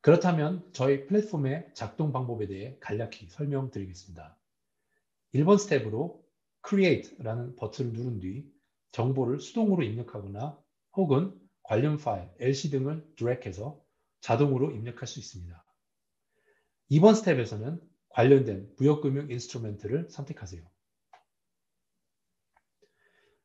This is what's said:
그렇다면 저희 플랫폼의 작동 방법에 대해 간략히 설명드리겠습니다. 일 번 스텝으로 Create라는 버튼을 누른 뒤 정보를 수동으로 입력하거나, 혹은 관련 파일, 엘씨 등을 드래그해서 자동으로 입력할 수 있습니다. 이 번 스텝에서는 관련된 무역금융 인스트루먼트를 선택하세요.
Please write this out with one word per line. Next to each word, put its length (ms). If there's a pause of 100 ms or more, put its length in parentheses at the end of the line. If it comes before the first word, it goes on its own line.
그렇다면 680
저희 320
플랫폼의 680
작동 360
방법에 360
대해 340
간략히 480
설명드리겠습니다. 1040 (1000)
일 120
번 140
스텝으로 680 (420)
Create라는 880
버튼을 360
누른 260
뒤 320 (420)
정보를 480
수동으로 420
입력하거나, 760 (360)
혹은 440 (240)
관련 360
파일, 400
엘씨 320
등을 440
드래그해서 640 (420)
자동으로 500
입력할 360
수 120
있습니다. 460 (1200)
이 120
번 140
스텝에서는 680 (260)
관련된 720
무역금융 520
인스트루먼트를 760
선택하세요. 580 (2750)